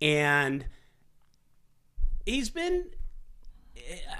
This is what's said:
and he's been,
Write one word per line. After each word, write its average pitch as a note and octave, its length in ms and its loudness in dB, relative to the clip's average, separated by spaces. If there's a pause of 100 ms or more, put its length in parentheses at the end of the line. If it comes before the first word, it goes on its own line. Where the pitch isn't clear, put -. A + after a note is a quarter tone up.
and C#3+ 680 2 (1600)
he's A#3+ 240 0
been, F4+ 340 0 (1400)